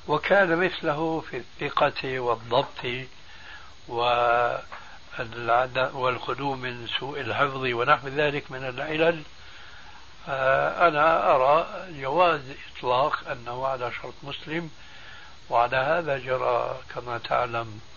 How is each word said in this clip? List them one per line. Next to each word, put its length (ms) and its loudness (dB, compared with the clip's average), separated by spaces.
وكان 480 4
مثله 760 0
في 60 -4
الثقة 840 -2
والضبط 880 -2
والعد-، 2000 0
والخلو 600 0
من 320 -8
سوء 200 -6
الحفظ 440 0
ونحو 440 2
ذلك 440 -2
من 140 -8
العلل، 580 0
آه، 600 4
أنا 480 6
أرى 320 6
جواز 520 2
إطلاق 540 0
أنه 360 -6
على 240 -2
شرط 120 -10
مسلم، 460 -6
وعلى 280 4
هذا 400 2
جرى 640 0
كما 220 -6
تعلم 640 -2